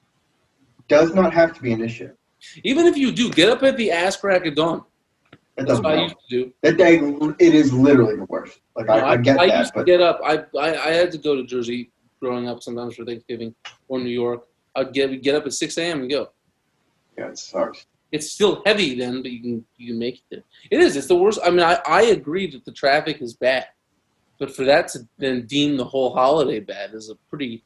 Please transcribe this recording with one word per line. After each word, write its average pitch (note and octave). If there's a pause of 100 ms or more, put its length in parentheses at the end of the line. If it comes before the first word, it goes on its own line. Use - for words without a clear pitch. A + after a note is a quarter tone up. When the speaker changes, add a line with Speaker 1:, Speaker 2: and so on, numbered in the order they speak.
(880)
Speaker 1:
does E3
not F3+
have E3
to -
be A#2+
an A2+
issue. - (520)
Speaker 2:
Even C#4+
if D#4
you C4
do, G3+
get F#3+
up A#3+
at C4
the G#3+
ass F3
crack F#3
of D3
dawn. D#3+ (540)
Speaker 1:
It - (200)
Speaker 2:
That's C3+
Speaker 1:
doesn't -
Speaker 2:
what D#3
I D#3
Speaker 1:
matter. D#3+
Speaker 2:
used E3 (120)
to B2
do. - (100)
Speaker 1:
That D#3+
day, E3+ (420)
it D#3+
is C3+
literally B2+
the G2
worst. - (160)
Like, A2+
I, A2
Speaker 2:
No, C3
Speaker 1:
I C#3
get C3+
Speaker 2:
I F3+
Speaker 1:
that, G3+
Speaker 2:
used -
to -
Speaker 1:
but -
Speaker 2:
get F3+
up. E3
I, D3+ (140)
I, D3
I -
had E3+
to D#3
go C#3+
to B2
Jersey A#2+ (300)
growing B2
up A#2+
sometimes A#2+
for A#2
Thanksgiving A#2 (340)
or C3
New B2
York. A#2+ (320)
I'd C3
get, C3
get C#3
up D3
at B2+
six D#3
A E3
M E3
and B2+
go. C3 (880)
Speaker 1:
Yeah, -
it -
sucks. - (240)
Speaker 2:
It's -
still F#3+
heavy F#3+
then, B2
but B2+
you A#2
can, A#2 (120)
you A#2+
can A2+
make A#2+
it -
there. A2 (280)
It B3+
is. E4+
It's -
the F3+
worst. G3+
I F3
mean, F3
I, E3+
I E3+
agree F3+
that B2+
the -
traffic D3+
is A#2
bad, B2+ (720)
but -
for C3+
that D#3
to C3+ (180)
then B2+
deem D3
the B2+
whole C3
holiday C3
bad G2
is A2
a G#2 (160)
pretty A#2+